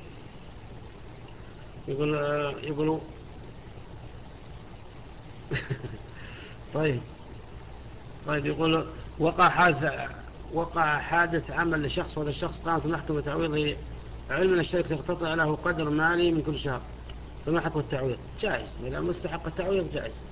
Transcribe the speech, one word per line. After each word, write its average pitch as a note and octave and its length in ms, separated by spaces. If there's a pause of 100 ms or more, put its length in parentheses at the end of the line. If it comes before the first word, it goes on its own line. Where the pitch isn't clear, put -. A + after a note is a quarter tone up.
(1900)
يقول، D3 260
آه، D3 480
يقول D#3 380 (2500)
<laughs> - 180 (1040)
طيب. C#3+ 260 (1300)
طيب D3 200
يقول D#3+ 380 (340)
وقع E3+ 300
حادث، D3 600 (440)
وقع D#3+ 460
حادث E3 520
عمل D#3 360
لشخص، E3 320
وهذا D3 120
الشخص D#3+ 300
قامت E3 260
المحكمة D3+ 340
بتعويضه D3+ 560 (540)
علما F3+ 240
أن F3 60
الشركة D#3+ 360
تقتطع D#3+ 380
له D3+ 300
قدر D#3+ 260
مالي E3+ 420
من D#3+ 100
كل D3 160
شهر، B2+ 220 (680)
فما D#3+ 140
حكم D#3 200
التعويض؟ C3 380 (220)
جائز، C3+ 280 (160)
إذا C3+ 160
مستحق E3 460
التعويض F3+ 480
جائز، A2+ 200 (180)